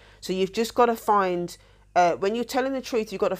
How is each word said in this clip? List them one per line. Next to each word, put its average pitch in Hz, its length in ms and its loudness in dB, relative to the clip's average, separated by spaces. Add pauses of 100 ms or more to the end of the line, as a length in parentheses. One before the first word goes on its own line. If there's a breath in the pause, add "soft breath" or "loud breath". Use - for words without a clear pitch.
(200 soft breath)
So - 120 -6
you've 185 200 -2
just 226 220 -2
gotta 233 220 4
find, 185 600 0 (380 soft breath)
uh, 175 220 4
when 196 180 -2
you're 240 80 -2
telling 262 300 -2
the 262 80 -4
truth, 220 320 -4
you've 190 80 -6
gotta, 185 200 0